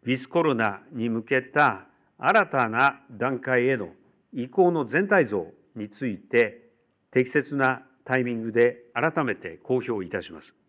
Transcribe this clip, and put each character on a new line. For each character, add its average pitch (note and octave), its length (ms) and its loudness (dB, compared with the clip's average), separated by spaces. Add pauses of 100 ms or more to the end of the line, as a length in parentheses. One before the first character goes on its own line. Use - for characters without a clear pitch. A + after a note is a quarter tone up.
ウ - 40 -8
ィ B2+ 100 0
ズ - 120 -12
コ E3+ 140 0
ロ D3+ 100 2
ナ G#2+ 280 0 (100)
に A#2 180 -4
向 A2+ 140 -4
け C3 180 0
た C3 460 0 (300)
新 F#3+ 300 2
た B2 220 0
な C3+ 320 2 (100)
段 A#2+ 280 -4
階 B2+ 280 0
へ C3 100 2
の F#2 120 -8 (440)
移 B2+ 160 -8
行 F3 220 4
の D#3 140 -2
全 D#3 220 0
体 E3+ 180 4
像 G2 220 -6 (280)
に G#2 140 -10
つ - 180 -10
い G2 100 -6
て、 - 520 0 (420)
適 B2+ 180 2
切 D3 260 -2
な C3 280 0 (200)
タ C3 160 -2
イ B2 40 0
ミ A#2+ 100 -4
ン A2+ 100 -6
グ A2+ 80 -8
で A#2+ 320 2 (100)
改 D#3 300 0
め A2+ 120 -2
て E2 280 -14
公 B2+ 120 0
表 A2+ 300 -4
い E2+ 40 -16
た F#2+ 120 -6
し E2 120 -16
ま D#2 80 -18
す。 - 140 -20 (140)